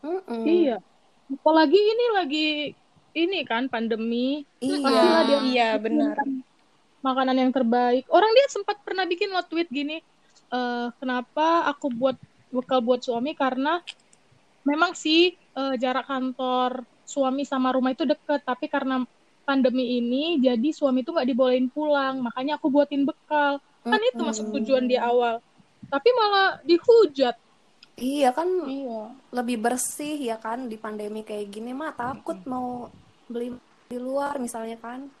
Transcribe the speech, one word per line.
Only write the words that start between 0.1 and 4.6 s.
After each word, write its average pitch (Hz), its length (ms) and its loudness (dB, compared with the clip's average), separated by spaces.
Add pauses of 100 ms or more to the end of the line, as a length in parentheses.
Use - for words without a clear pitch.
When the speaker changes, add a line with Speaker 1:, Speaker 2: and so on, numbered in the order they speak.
Speaker 2:
Iya. 285 340 4 (540)
Apalagi 311 460 4
ini 440 360 4
lagi, 311 360 0 (640)
ini 339 320 0
kan, 240 240 -2
pandemi. 233 720 -2 (160)
Speaker 1:
Iya. 285 240 -2